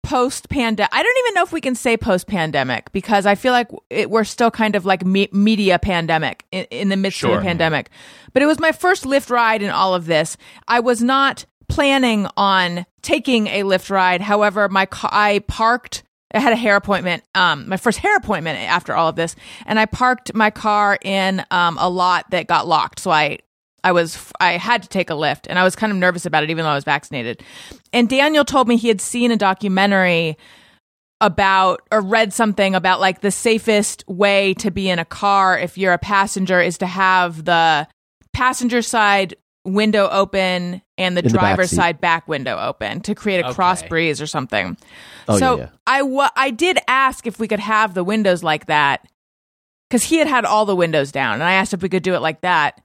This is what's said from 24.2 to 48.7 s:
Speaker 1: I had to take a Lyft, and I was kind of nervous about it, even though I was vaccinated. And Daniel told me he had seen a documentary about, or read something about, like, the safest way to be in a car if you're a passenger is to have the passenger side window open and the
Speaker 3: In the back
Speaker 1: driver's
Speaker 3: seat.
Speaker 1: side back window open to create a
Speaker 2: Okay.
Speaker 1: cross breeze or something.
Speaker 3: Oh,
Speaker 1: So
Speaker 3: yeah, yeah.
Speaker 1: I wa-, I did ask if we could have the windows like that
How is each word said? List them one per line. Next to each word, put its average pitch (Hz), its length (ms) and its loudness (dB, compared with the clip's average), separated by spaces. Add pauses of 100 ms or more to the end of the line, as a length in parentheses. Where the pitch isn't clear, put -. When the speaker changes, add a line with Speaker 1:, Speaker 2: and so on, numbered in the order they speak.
Speaker 1:
I 175 140 4
had 196 300 -2
to - 60 -20
take 185 200 -2
a 165 40 -4
Lyft, 147 360 -2
and 175 100 -2
I 185 40 4
was 185 120 2
kind 214 160 -2
of 190 60 -2
nervous 180 280 0
about 156 180 0
it, 156 60 -4
even 165 140 -2
though 156 80 0
I 143 40 0
was 143 100 -6
vaccinated. 139 580 -4 (480)
And 240 160 2
Daniel 285 380 2
told 262 240 2
me 240 80 4
he 233 100 0
had 214 140 0
seen 240 280 -2
a 226 60 2
documentary 190 1000 0 (840)
about, 190 640 2 (100)
or 214 100 2
read 208 320 0
something 202 420 2
about, 180 260 2
like, 190 200 0
the 202 100 0
safest 220 760 0
way 196 480 2
to 220 160 -4
be 190 180 -2
in 175 100 0
a 160 60 -6
car 196 540 2
if 170 180 -8
you're 185 160 0
a 175 40 2
passenger 190 640 0
is 170 160 0
to 185 80 -4
have 180 580 0
the 165 420 2 (460)
passenger 247 500 0
side 202 540 0 (300)
window 208 440 2
open 185 720 -2 (160)
and 180 200 -2
the 175 40 0
Speaker 3:
In 151 60 0
the 110 60 4
back 196 80 4
Speaker 1:
driver's 185 280 2
Speaker 3:
seat. - 80 -2
Speaker 1:
side 170 240 0
back 165 260 0
window 135 320 -4
open 110 420 -6
to 208 140 -6
create 190 260 -2
a 135 60 -4
Speaker 2:
Okay. 131 80 -6
Speaker 1:
cross 180 280 0
breeze 165 380 -2
or 151 60 -8
something. 107 500 -4 (500)
Speaker 3:
Oh, 104 100 2
Speaker 1:
So 254 200 2
Speaker 3:
yeah, 60 60 -10
yeah. - 60 -14 (180)
Speaker 1:
I 269 160 2
wa-, 269 320 0
I 269 160 0
did 285 360 0
ask 262 400 0
if 202 120 -8
we 220 80 -4
could 208 140 -2
have 214 320 0
the 180 100 -4
windows 190 400 0
like 156 240 -2
that 147 380 2 (840)